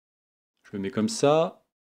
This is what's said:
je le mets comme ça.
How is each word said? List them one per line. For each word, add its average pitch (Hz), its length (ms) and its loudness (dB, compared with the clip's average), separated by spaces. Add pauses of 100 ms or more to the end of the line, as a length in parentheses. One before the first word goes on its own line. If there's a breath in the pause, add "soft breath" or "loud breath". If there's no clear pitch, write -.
(720)
je 107 60 -10
le 98 60 -6
mets 95 80 -4
comme 110 180 -2
ça. 156 540 0 (220)